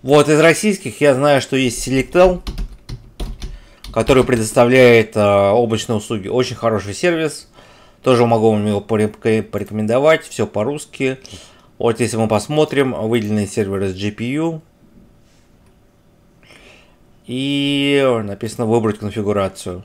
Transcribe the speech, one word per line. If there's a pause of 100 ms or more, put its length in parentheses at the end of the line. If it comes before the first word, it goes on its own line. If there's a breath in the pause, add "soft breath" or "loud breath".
Вот,
из
российских
я
знаю,
что
есть
Selectel, (1500 loud breath)
который
предоставляет,
э,
облачные
услуги.
Очень
хороший
сервис. (540 soft breath)
Тоже
могу
вам
его
порек-,
порекомендовать.
Всё
по-русски. (580 loud breath)
Вот
если
мы
посмотрим,
выделенные
серверы
с
G
P
U. (2750 soft breath)
И
написано
«Выбрать
конфигурацию».